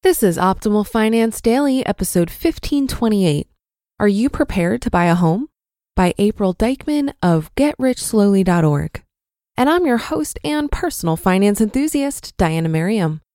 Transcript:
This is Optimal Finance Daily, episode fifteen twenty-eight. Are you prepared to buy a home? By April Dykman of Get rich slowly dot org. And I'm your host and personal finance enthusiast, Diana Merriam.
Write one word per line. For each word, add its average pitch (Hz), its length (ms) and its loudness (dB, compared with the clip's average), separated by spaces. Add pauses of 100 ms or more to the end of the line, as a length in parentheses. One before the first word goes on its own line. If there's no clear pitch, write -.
This 370 200 2
is 180 160 2
Optimal 202 480 0
Finance 220 540 0
Daily, 262 460 0
episode 180 440 -2
fifteen 285 600 -4
twenty-eight. 196 580 0 (540)
Are 208 80 4
you 208 200 0
prepared 208 520 -2
to - 80 -4
buy 175 160 2
a 170 100 4
home? 180 320 0 (480)
By 180 220 2
April 202 360 0
Dykman 277 600 -2 (100)
of 165 320 0
Get 294 240 2
rich 254 240 0
slowly 202 400 4
dot 175 220 2
org. 147 360 -2 (540)
And 262 140 2
I'm 349 160 2
your 240 140 2
host 311 440 -6
and 302 260 -2
personal 170 460 -2
finance 202 460 0
enthusiast, 277 760 -2
Diana 165 320 -2
Merriam. 160 540 -2 (140)